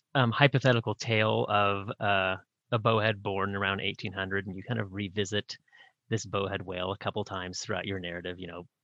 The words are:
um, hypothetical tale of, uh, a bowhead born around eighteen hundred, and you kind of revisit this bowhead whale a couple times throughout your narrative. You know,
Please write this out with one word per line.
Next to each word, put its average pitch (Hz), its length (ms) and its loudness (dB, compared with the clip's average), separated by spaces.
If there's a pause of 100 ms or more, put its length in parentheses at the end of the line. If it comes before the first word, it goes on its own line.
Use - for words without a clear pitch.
(160)
um, 123 160 6
hypothetical 127 640 4
tale 110 520 2
of, 101 520 2
uh, 95 380 2 (340)
a 120 80 4
bowhead 107 420 4
born 98 340 0
around 98 260 0
eighteen 101 320 -4
hundred, 98 340 -2
and 92 80 -8
you 95 80 -10
kind 117 160 -2
of 95 140 -4
revisit 101 640 -4 (520)
this 110 160 -2
bowhead 98 380 -2
whale 90 280 -4
a 98 60 -6
couple 104 260 -4
times 90 360 -8
throughout 92 260 -4
your 98 140 -4
narrative. 87 400 -8
You 90 80 -10
know, 87 200 -12 (160)